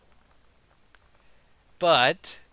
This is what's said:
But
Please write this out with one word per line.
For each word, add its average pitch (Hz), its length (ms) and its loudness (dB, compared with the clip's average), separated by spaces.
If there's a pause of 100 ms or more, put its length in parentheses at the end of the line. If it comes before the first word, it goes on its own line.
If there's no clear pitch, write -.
(1800)
But 156 600 -2 (140)